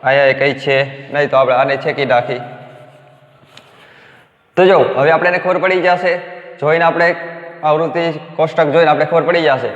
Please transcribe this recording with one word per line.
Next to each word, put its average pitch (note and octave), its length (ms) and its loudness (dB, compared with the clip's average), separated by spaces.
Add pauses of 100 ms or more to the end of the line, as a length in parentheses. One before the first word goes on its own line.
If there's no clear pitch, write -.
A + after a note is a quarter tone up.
અહીંયા C#3 220 2
એ C3+ 80 4
કંઈ C3+ 200 0
છે C3+ 600 -2
નહીં, C#3+ 160 -2
તો C3+ 80 2
આપણે B2+ 180 2
આને C#3 220 0
છેકી C#3 280 -4
નાખી. B2 340 0 (2250)
તો F3+ 100 4
જો, F#3 140 6
હવે C#3+ 320 2
આપણે E3 180 2
એને F3+ 80 -2
ખબર F3+ 200 -2
પડી F#3 240 0
જશે. F3+ 380 0 (420)
જોઈને E3 240 2
આપણે E3+ 300 2 (480)
આવૃત્તિ D#3 560 -2 (160)
કોષ્ટક - 320 0
જોઈને D#3 240 4
આપણે D3 140 2
ખબર E3 180 0
પડી E3+ 180 0
જશે C3 340 0